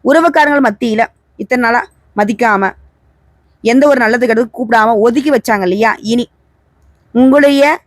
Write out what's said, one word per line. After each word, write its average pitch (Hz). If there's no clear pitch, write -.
உறவுக்காரங்கள் 294
மத்தியில 220
இத்தனை 247
நாளா 233
மதிக்காம 202
எந்த 247
ஒரு 269
நல்லது 233
கெட்டது 226
கூப்பிடாம 226
ஒதுக்கி 277
வச்சாங்க 208
இல்லையா, 214
இனி 240
உங்களுடைய 277